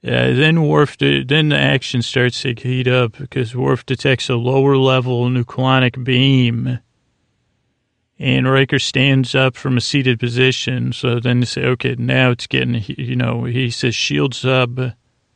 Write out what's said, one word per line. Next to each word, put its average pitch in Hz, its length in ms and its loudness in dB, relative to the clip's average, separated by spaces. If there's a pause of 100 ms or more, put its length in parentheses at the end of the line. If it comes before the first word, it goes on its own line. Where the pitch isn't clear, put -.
Uh, 123 280 0
then 156 300 2
Worf 147 340 2
de-, 139 260 0
then 151 240 2
the 143 100 2
action 135 440 0
starts 123 400 0
to 131 120 -4
heat 127 360 -4
up 123 280 0
because 123 380 -6
Worf 131 300 -2
detects 131 420 0
a 127 80 0
lower 135 400 2
level 127 540 2
nuclonic 127 720 0
beam. 127 760 2 (1400)
And 131 340 0
Riker 135 280 2
stands 135 560 0
up 131 200 2
from 131 220 -2
a 113 40 0
seated 127 380 0
position. 127 720 -2
So 120 300 -4
then 123 180 0
they 120 60 2
say, - 180 -6
"Okay, 123 340 -2
now 127 340 2
it's 123 160 -4
getting," 127 280 -2
he-, 127 260 -8
you 123 140 -6
know, 120 300 -2
he 123 240 -2
says, 117 260 -2
"Shields 143 480 -2
up." 127 260 0 (680)